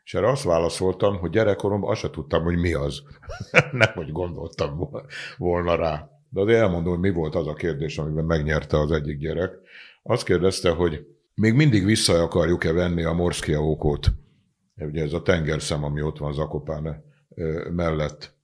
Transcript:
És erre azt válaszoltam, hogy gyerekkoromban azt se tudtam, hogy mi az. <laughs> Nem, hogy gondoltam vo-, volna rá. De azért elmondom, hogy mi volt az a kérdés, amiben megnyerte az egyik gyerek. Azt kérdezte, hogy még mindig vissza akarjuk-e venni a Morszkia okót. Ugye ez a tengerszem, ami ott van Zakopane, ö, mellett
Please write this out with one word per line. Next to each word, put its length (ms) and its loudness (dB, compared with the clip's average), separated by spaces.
És 100 -16
erre 160 2
azt 140 0
válaszoltam, 720 2
hogy 120 -4
gyerekkoromban 640 0
azt 80 -2
se 100 -4
tudtam, 340 -2
hogy 140 0
mi 160 2
az. 280 -4
<laughs> 320 0
Nem, 220 0
hogy 180 -10
gondoltam 680 -6
vo-, 240 -8
volna 380 0
rá. 340 -2
De 120 -2
azért 180 4
elmondom, 320 2
hogy 100 -2
mi 100 2
volt 240 -2
az 120 -2
a 60 -4
kérdés, 440 -4
amiben 280 -2
megnyerte 540 0
az 120 0
egyik 260 -2
gyerek. 360 -4
Azt 200 0
kérdezte, 460 2
hogy 360 0
még 180 4
mindig 320 6
vissza 360 4
akarjuk-e 500 2
venni 320 2
a 100 0
Morszkia 460 0
okót. 480 0
Ugye 280 -6
ez 100 -4
a 80 -2
tengerszem, 640 0
ami 180 -4
ott 160 -4
van 160 -4
Zakopane, 680 -6
ö, 340 -4
mellett 760 -2